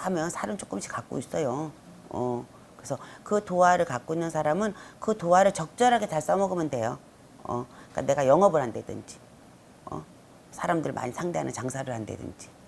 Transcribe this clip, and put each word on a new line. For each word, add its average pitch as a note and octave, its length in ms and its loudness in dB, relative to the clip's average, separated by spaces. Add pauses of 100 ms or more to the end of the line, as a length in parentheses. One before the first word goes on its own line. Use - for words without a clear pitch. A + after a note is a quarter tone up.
하면 F3 240 0
살은 G3+ 280 -6
조금씩 - 340 -10
갖고 - 260 -8
있어요. D3 540 -2 (380)
어, B2 360 -4 (300)
그래서 - 220 -8 (260)
그 G#3 200 0
도화를 F3+ 420 6
갖고 C3+ 280 -6
있는 E3 160 -2
사람은 D#3+ 440 0 (260)
그 A3 180 -2
도화를 F#3 360 6
적절하게 A3 540 2
잘 D#3 140 -2
써먹으면 F3+ 480 0
돼요. B2 280 -2 (460)
어, B2 220 -4 (260)
그러니까 - 100 -4
내가 C3+ 260 2
영업을 D#3+ 340 6
한다든지, G#2+ 560 -8 (680)
어, - 180 -10 (480)
사람들 E3 420 -2
많이 A#2+ 200 -6
상대하는 D#3+ 400 -4
장사를 C3 400 -6
한다든지, A2 560 -10 (180)